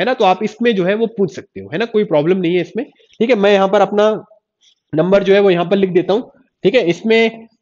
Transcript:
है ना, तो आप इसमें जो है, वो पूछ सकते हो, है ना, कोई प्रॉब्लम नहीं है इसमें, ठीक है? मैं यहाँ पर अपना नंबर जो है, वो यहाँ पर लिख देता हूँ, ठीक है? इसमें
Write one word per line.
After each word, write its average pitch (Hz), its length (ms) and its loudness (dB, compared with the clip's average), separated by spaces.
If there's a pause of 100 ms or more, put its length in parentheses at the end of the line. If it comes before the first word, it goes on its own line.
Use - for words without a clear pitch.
है 190 40 -2
ना, 254 100 -2
तो 220 100 -2
आप 190 180 0
इसमें 233 340 -2
जो 180 80 -2
है, 190 100 -2
वो 226 120 -2
पूछ 202 280 -4
सकते - 260 -18
हो, 98 120 -16
है 156 60 -6
ना, 220 60 -2
कोई 214 200 -2
प्रॉब्लम 156 340 0
नहीं 175 160 -2
है 180 60 0
इसमें, 208 240 -8 (360)
ठीक 233 100 0
है? 240 60 4
मैं 202 160 2
यहाँ 196 160 2
पर 202 120 2
अपना 208 440 0 (720)
नंबर 185 280 2
जो 190 120 2
है, 202 60 4
वो 202 100 4
यहाँ 175 140 0
पर 190 120 -2
लिख 190 140 0
देता 175 220 0
हूँ, 233 180 -4 (320)
ठीक 202 120 0
है? 226 120 2
इसमें 226 600 -2 (160)